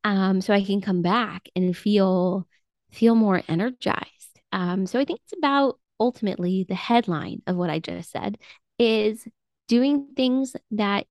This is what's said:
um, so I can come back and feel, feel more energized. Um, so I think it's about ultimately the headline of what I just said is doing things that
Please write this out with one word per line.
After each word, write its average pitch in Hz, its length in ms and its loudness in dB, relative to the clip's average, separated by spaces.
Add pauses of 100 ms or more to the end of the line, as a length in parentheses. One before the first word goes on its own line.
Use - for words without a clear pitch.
um, 190 360 2
so 208 120 0
I 202 100 4
can 196 180 -2
come 185 200 0
back 196 540 -2
and 180 200 0
feel, 190 720 2 (440)
feel 226 240 4
more 208 340 4
energized. - 880 -4 (140)
Um, 185 320 -2
so 233 140 -2
I 277 60 0
think - 180 -8
it's - 140 -16
about 277 420 0 (200)
ultimately 190 680 -2
the 190 80 -4
headline 202 720 -2
of 180 80 -2
what 175 140 -2
I 156 100 -4
just 175 320 -12
said - 260 -6 (400)
is 220 480 0 (440)
doing 277 380 4 (100)
things 262 360 0 (180)
that 208 400 -2